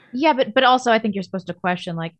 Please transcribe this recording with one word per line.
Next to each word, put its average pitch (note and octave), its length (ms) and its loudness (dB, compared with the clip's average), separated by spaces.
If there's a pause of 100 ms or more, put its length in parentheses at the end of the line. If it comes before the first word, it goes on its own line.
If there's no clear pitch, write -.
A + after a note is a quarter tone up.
(140)
Yeah, D4 200 2
but, B3 200 0
but C4 100 2
also B3+ 280 4
I A3+ 80 4
think G#3+ 160 -4
you're F#3+ 80 -6
supposed F#3 240 -10
to F3+ 60 -8
question, F3+ 420 -6
like, E3 240 -8